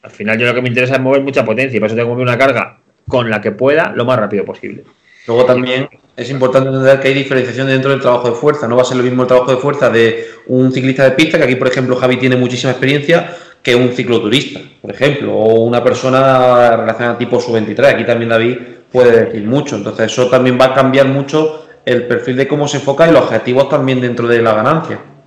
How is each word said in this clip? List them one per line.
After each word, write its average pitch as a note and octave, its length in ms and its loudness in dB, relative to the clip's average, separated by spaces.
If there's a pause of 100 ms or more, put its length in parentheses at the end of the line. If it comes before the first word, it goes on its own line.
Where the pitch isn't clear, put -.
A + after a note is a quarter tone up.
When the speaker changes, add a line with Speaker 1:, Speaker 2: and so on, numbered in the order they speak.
Speaker 1:
Al - 100 -20
final G#2+ 260 -4
yo A#2+ 80 0
lo A#2+ 80 0
que B2 80 -2
me B2+ 60 -4
interesa B2+ 260 0
es C3 60 0
mover C3+ 220 0
mucha C#3 220 -2
potencia A#2 320 -2
y G#2 40 0
por G#2+ 80 -2
eso A2 80 -4
tengo A#2 140 -2
que A#2+ 40 -4
mover B2 140 -2
una A#2+ 100 -2
carga B2 400 -2 (300)
con A#2+ 200 -2
la G#2+ 120 -2
que G#2+ 100 -4
pueda C3 420 0
lo A#2+ 120 -4
más B2 120 0
rápido G2+ 280 -2
posible. G2+ 400 -14 (420)
Speaker 2:
Luego A#2+ 180 2
también B2+ 440 0 (280)
es A#2 140 -10
importante C3 380 0
entender C3+ 320 2
que C3+ 80 0
hay C#3 60 2
diferenciación C3+ 520 -2
dentro C3 240 0
del C3+ 100 0
trabajo B2 300 0
de A2+ 60 -4
fuerza. C#3+ 320 0
No A#2 80 0
va B2+ 60 4
a - 20 2
ser B2+ 140 -2
lo B2+ 40 0
mismo B2+ 200 0
el B2 60 0
trabajo B2+ 220 4
de B2+ 60 2
fuerza C3 340 0
de A2+ 340 2 (220)
un C3 260 2
ciclista C3 300 -2
de C3 80 6
pista, D#3+ 260 0
que D#3+ 60 2
aquí, B2+ 140 0
por C3 100 -2
ejemplo, B2+ 300 0
Javi B2 220 0
tiene B2+ 180 0
muchísima B2 340 -2
experiencia, C#3+ 640 -2 (260)
que B2 140 0
un B2 140 4
cicloturista, A#2 720 -2 (200)
por G#2 120 -14
ejemplo, A#2+ 420 -2
o A2+ 300 2
una A#2+ 180 0
persona B2+ 960 4
relacionada A2+ 420 -2
tipo A#2+ 220 -2
sub A#2 140 -4
veintitrés. A2 400 2
Aquí A#2 100 -4
también A#2 240 -2
David A2+ 300 0 (340)
puede A#2 320 6
decir G#2 200 -6
mucho. C3 300 -2
Entonces, G#2+ 380 -6
eso B2+ 180 0
también B2+ 300 2
va C3 60 6
a B2+ 80 0
cambiar C3+ 340 2
mucho D#3 580 -2 (180)
el B2 220 0
perfil - 300 -4
de C3+ 100 0
cómo C#3+ 220 -2
se - 80 -6
enfoca C#3 320 2
y E3 40 4
los C3+ 100 6
objetivos B2 460 0
también C3 320 0
dentro A#2+ 280 -2
de A#2 120 2
la A2+ 140 2
ganancia. C3 460 -2 (260)